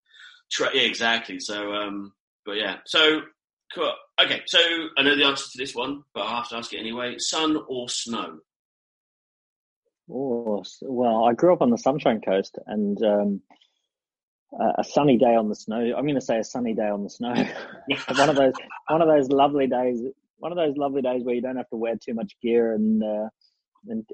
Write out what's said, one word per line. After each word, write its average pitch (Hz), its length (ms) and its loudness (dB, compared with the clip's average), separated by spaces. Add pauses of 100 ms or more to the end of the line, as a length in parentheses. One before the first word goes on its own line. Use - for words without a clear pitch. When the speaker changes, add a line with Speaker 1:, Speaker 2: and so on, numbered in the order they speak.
(520)
Speaker 1:
Tra-, - 220 -2
yeah, 131 80 4
exactly. 113 580 -2
So, 104 320 -6
um, 101 400 -8 (340)
but 104 60 -6
yeah. 101 240 -4 (100)
So, 156 360 4 (520)
cool. 156 180 -2 (300)
Okay, 151 240 0
so 180 120 2 (380)
I 139 60 4
know 143 140 4
the 143 80 4
answer 139 260 2
to - 80 -12
this 135 160 -8
one, 135 280 -6 (120)
but 104 80 -4
I 113 140 -4
have 110 140 -6
to 117 60 -8
ask 117 160 -10
it 95 60 -10
anyway. 117 400 -6
Sun 156 380 0 (120)
or 123 200 -6
snow? 92 500 -8 (1700)
Speaker 2:
Oh, 117 480 -2
s-, - 220 -16
well, 120 420 2
I 120 100 4
grew 175 180 6
up 165 100 2
on 127 80 4
the 113 80 2
Sunshine 135 420 2
Coast, 98 460 -2
and, 101 360 -2
um, 101 380 2 (1160)
a, 104 220 2
a - 40 -4
sunny 143 320 4
day 120 200 6
on 107 120 2
the 104 80 -4
snow. 110 220 -6 (180)
I'm 139 100 -2
gonna 139 140 0
say 117 180 0
a 107 60 -2
sunny 120 300 -4
day 107 140 0
on 101 160 -2
the 95 60 -10
snow. 120 240 -6
<laughs> - 800 -4
One 143 120 6
of 147 80 2
those, 135 180 4 (340)
one 165 140 2
of 160 60 6
those 147 220 6
lovely 139 360 4
days. 123 340 0 (380)
One 160 140 -8
of 180 60 -8
those 151 180 0
lovely 143 260 -2
days 127 220 -2
where 123 100 -2
you 120 80 -2
don't 127 140 -6
have 117 140 -8
to 120 60 -8
wear 113 200 -2
too 120 180 -8
much 113 280 -8
gear 117 300 4
and, 107 300 2
uh, 107 260 -4 (600)
and, 110 260 -8